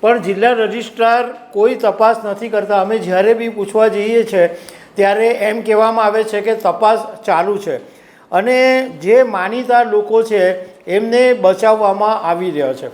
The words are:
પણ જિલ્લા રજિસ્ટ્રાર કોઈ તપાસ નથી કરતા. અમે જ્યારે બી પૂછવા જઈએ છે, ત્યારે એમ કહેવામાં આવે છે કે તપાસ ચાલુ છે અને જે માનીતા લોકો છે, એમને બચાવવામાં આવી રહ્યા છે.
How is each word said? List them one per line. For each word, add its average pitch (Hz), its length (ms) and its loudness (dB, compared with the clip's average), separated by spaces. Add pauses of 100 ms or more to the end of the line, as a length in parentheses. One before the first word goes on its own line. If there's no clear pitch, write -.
પણ 233 180 2
જિલ્લા 196 340 0
રજિસ્ટ્રાર 226 720 0 (280)
કોઈ 220 220 2
તપાસ 220 500 2
નથી 208 240 -8
કરતા. 202 320 0
અમે 214 180 -2
જ્યારે 190 360 0
બી 233 140 -4
પૂછવા 214 400 0
જઈએ 214 340 0
છે, 190 240 2 (480)
ત્યારે 202 340 2
એમ 214 320 -2
કહેવામાં 220 440 2
આવે 214 200 0
છે 208 160 -4
કે 220 140 -2
તપાસ 220 440 0 (280)
ચાલુ 190 320 0
છે 147 180 -6 (560)
અને 254 560 0
જે 196 340 2
માનીતા 240 600 0
લોકો 208 400 0
છે, 196 320 2 (320)
એમને 226 460 2
બચાવવામાં 208 920 2
આવી 175 280 -2
રહ્યા 143 220 -2
છે. 131 220 -10